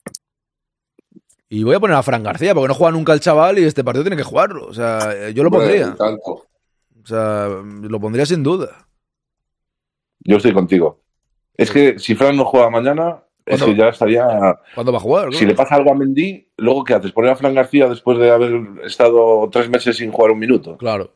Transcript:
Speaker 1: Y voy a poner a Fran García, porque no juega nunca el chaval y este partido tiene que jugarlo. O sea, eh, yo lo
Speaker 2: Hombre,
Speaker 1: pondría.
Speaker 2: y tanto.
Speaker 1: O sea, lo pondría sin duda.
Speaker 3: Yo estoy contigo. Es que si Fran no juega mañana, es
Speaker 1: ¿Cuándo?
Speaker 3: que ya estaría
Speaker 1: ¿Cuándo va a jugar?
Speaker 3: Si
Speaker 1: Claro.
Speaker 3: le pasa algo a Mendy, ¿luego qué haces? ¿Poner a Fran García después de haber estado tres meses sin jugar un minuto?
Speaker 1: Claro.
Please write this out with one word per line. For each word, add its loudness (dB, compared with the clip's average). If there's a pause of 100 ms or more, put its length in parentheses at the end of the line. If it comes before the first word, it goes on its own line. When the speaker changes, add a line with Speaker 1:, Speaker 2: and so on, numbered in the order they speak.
(1500)
Speaker 1:
Y -4
voy 2
a 2
poner 0
a 2
Fran -2
García, -2
porque 0
no 0
juega 2
nunca 0
el 2
chaval 2
y 4
este -2
partido -2
tiene -4
que -4
jugarlo. -4
O -18
sea, -4
eh, -10
yo 0
lo 4
Speaker 2:
Hombre, 2
Speaker 1:
pondría. 0
Speaker 2:
y -20
tanto. -4
Speaker 1:
O -20
sea, -4
lo -10
pondría -4
sin -2
duda. -4 (1300)
Speaker 3:
Yo 0
estoy 2
contigo. 0 (540)
Es -2
que 4
si -2
Fran 2
no 0
juega 4
mañana, -2 (220)
es -4
Speaker 1:
¿Cuándo? 0
Speaker 3:
que 2
ya 6
estaría 0 (500)
Speaker 1:
¿Cuándo -4
va -2
a -10
jugar? 0
Speaker 3:
Si -6
Speaker 1:
Claro. 2
Speaker 3:
le 4
pasa 0
algo 4
a 4
Mendy, -4
¿luego 0
qué 0
haces? -2
¿Poner 2
a -2
Fran -2
García 2
después -2
de 4
haber 2 (320)
estado 4
tres 0
meses -2
sin -8
jugar 4
un 0
minuto? -2
Speaker 1:
Claro. -6